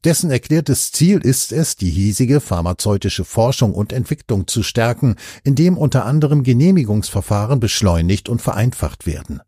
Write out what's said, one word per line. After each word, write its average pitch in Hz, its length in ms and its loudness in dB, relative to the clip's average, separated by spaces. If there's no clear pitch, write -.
Dessen 165 260 2
erklärtes 143 640 0
Ziel 180 260 4
ist - 340 0
es, 156 260 -2
die 90 120 -2
hiesige 107 500 2
pharmazeutische 92 840 -2
Forschung 113 480 0
und 104 180 -4
Entwicklung 110 540 -4
zu - 160 -4
stärken, 117 540 0
indem 165 320 4
unter 131 300 0
anderem 147 380 2
Genehmigungsverfahren 120 1160 2
beschleunigt 92 720 0
und 117 100 -2
vereinfacht - 680 -4
werden. 76 400 -8